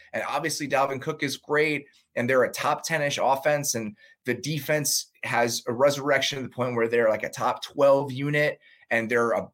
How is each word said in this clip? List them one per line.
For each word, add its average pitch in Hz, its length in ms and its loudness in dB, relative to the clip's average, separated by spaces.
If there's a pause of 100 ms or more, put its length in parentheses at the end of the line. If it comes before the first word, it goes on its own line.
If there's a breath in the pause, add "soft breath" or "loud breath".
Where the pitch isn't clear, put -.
(140)
and 110 140 -4
obviously 147 400 -4
Dalvin 135 320 0
Cook 151 220 -8
is 135 160 -4
great 147 480 0 (300 soft breath)
and 120 120 0
they're 127 160 4
a - 80 0
top 143 320 -2
ten-ish 147 380 -2
offense 139 540 0
and 110 200 -6 (300 loud breath)
the 123 80 -2
defense 143 760 -4 (120)
has 120 440 0
a 123 60 -2
resurrection 139 640 0
to 131 60 -6
the 120 60 -10
point 123 260 -4
where 117 120 2
they're, 117 220 4
like, 107 140 0
a - 60 -6
top 123 340 -4
twelve 139 480 4
unit 147 480 0 (300 soft breath)
and 113 200 0
they're 117 220 2
a 92 220 0